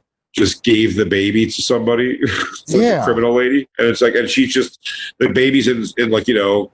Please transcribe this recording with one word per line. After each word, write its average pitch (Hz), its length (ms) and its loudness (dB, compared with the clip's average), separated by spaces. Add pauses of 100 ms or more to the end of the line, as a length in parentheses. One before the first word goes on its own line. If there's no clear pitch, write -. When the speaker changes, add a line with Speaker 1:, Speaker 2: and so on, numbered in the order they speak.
(340)
Speaker 1:
just 101 300 0
gave 110 320 2
the 104 100 0
baby 101 400 0
to - 160 -6
somebody, 120 580 0
<laughs> - 480 -6
like 185 140 2
Speaker 2:
Yeah. 214 180 2
Speaker 1:
a 113 60 -4
criminal 117 260 0
lady. 127 340 0 (120)
And 117 100 2
it's 113 140 0
like, 117 120 4
and 120 140 0
she's 127 240 0
just, - 340 -4 (320)
the 120 120 2
baby's 131 360 2
in, 113 200 -2 (100)
in, 120 140 -2
like, 107 180 0
you 120 60 2
know, 101 400 0